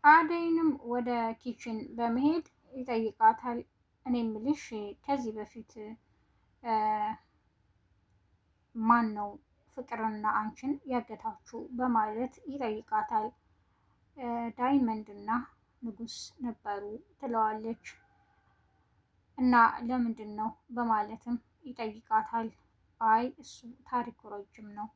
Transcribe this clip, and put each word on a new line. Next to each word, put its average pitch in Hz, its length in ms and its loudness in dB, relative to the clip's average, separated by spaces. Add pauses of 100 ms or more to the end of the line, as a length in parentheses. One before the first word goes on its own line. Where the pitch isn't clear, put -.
አደይንም 330 640 6 (160)
ወደ 240 240 -2 (260)
ኪችን 226 420 -8 (140)
በመሄድ 247 540 2 (280)
ይጠይቃታል። 240 840 2 (460)
«እኔ 247 120 2
የምልሽ፣ 226 460 -2 (360)
ከዚህ 247 340 -2
በፊት፣ 214 380 -12 (920)
እ፣ 233 100 0 (2000)
ማን 226 380 4
ነው 208 160 -6 (480)
ፍቅርና 220 560 -4
አንቺን 220 400 -2 (140)
ያገታችሁ?» 226 720 -6 (140)
በማለት 233 600 0 (140)
ይጠይቃታል። 220 800 -2 (920)
«እ፣ 262 80 -10 (280)
ዳይመንድና 220 760 0 (520)
ንጉስ 226 340 -10 (260)
ነበሩ» 320 420 -6 (300)
ትለዋለች። 226 720 -2 (1500)
«እና 254 160 4 (280)
ለምንድን 233 520 -2
ነው?» 214 180 -4 (180)
በማለትም 226 680 -2 (300)
ይጠይቃታል። 226 840 -2 (540)
«አይ፣ 226 240 4 (120)
እሱ - 180 -16 (280)
ታሪኩ 240 460 -4
ረጅም 208 420 -14
ነው» 208 240 -10